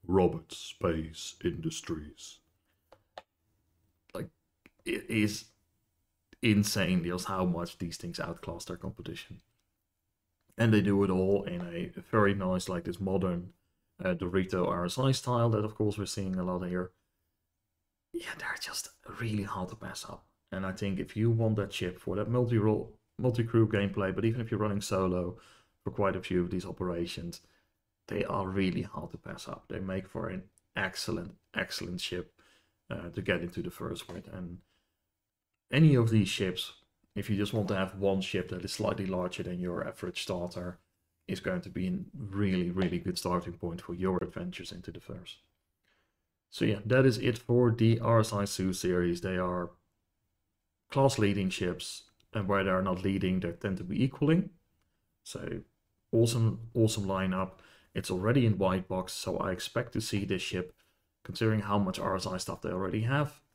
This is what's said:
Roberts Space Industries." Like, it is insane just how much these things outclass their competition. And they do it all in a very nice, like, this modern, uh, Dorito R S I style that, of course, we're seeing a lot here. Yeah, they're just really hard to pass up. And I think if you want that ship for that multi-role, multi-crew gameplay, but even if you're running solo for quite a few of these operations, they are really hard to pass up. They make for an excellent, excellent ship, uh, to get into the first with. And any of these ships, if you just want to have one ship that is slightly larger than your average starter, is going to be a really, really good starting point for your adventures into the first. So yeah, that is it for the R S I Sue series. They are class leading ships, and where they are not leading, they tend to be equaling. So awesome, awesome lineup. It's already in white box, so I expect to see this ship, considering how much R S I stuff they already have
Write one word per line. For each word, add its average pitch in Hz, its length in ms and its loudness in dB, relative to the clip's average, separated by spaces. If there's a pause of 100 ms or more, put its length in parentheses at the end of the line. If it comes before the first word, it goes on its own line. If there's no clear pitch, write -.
Roberts 87 500 4
Space 80 760 -4 (100)
Industries." 80 920 -6 (1800)
Like, - 160 -8 (560)
it - 240 -4
is 107 400 0 (920)
insane 101 640 4
just 90 220 -4
how 95 180 0
much 87 320 -2
these 85 220 -8
things 87 200 -10
outclass 85 460 -8
their 90 140 -10
competition. - 640 -12 (1120)
And 113 160 6
they 104 80 8
do 98 240 6
it 95 60 2
all 95 340 4
in 87 160 -4
a 87 320 -6 (180)
very 104 220 6
nice, 92 380 -2
like, 87 140 -4
this 90 140 -6
modern, 92 540 0 (500)
uh, 92 120 0
Dorito 92 520 0
R 87 200 0
S 87 120 -4
I 135 140 4
style 120 380 2
that, 107 140 2
of 107 100 -4
course, 104 240 0
we're 98 80 -4
seeing 95 300 -4
a 92 60 -2
lot 90 240 -2
here. 90 260 -4 (1200)
Yeah, - 260 -8
they're - 220 -6
just - 280 -8 (320)
really 107 220 0
hard 95 260 -4
to - 80 -12
pass - 280 -10
up. - 220 -14 (240)
And 95 140 -4
I 92 80 -4
think 98 260 -2
if - 180 -6
you 110 140 4
want 113 260 4
that 98 160 -2
ship 90 260 -4
for 92 180 -4
that 107 140 -2
multi-role, 113 680 2 (200)
multi-crew 117 500 4
gameplay, 98 460 0
but 101 100 0
even 117 160 2
if 113 100 -4
you're 104 100 0
running 104 200 0
solo 90 580 0 (460)
for 98 60 -4
quite 95 260 0
a 90 60 -6
few 90 180 2
of 87 100 0
these 90 140 -2
operations, 85 800 -4 (680)
they - 160 -2
are 95 240 -2
really 95 340 2
hard - 280 -8
to - 80 -16
pass - 300 -12
up. - 200 -12
They 90 120 -6
make 95 280 -4
for 85 200 -6
an - 160 -8 (300)
excellent, 87 600 -4 (180)
excellent 90 460 -6
ship, - 320 -6 (580)
uh, 95 200 -8
to 101 100 -8
get 98 220 0
into 85 200 -6
the 87 80 -6
first - 400 -10
with. 90 180 -12
And 87 300 -12 (1120)
any 147 240 10
of 117 160 6
these 104 180 4
ships, - 440 -2 (420)
if 101 160 -4
you 101 60 2
just 101 180 0
want 104 140 0
to 101 80 0
have 95 200 -2
one 98 240 4
ship 92 300 -2
that 92 140 -6
is 98 80 -6
slightly 101 340 -2
larger 90 360 -2
than 90 160 -4
your 90 280 -4
average - 360 -8
starter, 90 560 -6 (480)
is 92 140 -4
going 92 200 -2
to - 80 -14
be 92 200 -2
a 90 100 -2 (180)
really, 95 540 0
really 87 300 0
good 87 180 -4
starting 87 360 -2
point 85 260 -6
for 87 140 -8
your 92 280 0
adventures - 480 -8
into 87 220 -12
the 85 80 -12
first. - 380 -14 (1120)
So - 140 -2
yeah, 107 220 2
that 131 180 6
is 120 140 6
it 117 180 0
for 120 360 4
the 113 260 6
R 117 220 6
S 107 120 0
I 101 120 0
Sue 95 280 0
series. 90 500 0
They 92 140 -2
are 90 340 -2 (1160)
class 135 300 4
leading 101 320 4
ships, - 540 -4 (280)
and 104 140 -2
where 98 160 2
they 95 80 2
are 92 120 2
not 92 200 0
leading, 95 380 2
they 87 100 -2
tend 92 280 -4
to 85 60 -8
be 90 200 -2
equaling. 147 460 2 (720)
So 85 380 -10 (500)
awesome, 113 480 4 (140)
awesome 110 320 2
lineup. 95 520 0 (340)
It's - 180 -6
already 113 360 4
in 101 120 4
white 92 280 2
box, 92 260 -4
so 92 260 -4
I 95 120 0
expect - 440 -4
to 113 60 0
see 101 240 -2
this 92 180 0
ship, 90 320 -4 (500)
considering 110 380 2
how 101 160 0
much 95 200 0
R 92 160 0
S 92 120 -2
I 92 100 -2
stuff - 260 -6
they 85 80 -4
already 95 300 -2
have 135 400 0 (140)